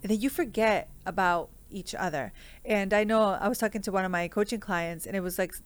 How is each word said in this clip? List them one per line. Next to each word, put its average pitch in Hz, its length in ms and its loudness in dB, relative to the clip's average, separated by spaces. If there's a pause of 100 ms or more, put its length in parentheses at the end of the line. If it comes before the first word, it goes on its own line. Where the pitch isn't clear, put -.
and 196 80 -4
then 214 100 4
you 240 120 0
forget 220 580 2 (160)
about 175 440 2 (200)
each - 240 -10
other. 156 400 -4 (320)
And 202 280 2
I 208 100 4
know 214 360 4
I - 80 0
was 240 120 0
talking 214 240 0
to 208 80 -4
one 190 120 2
of 185 80 -2
my 175 160 0
coaching 208 320 0
clients, 170 460 -4
and 185 100 -6
it 196 60 0
was 180 160 -4
like 185 160 0 (120)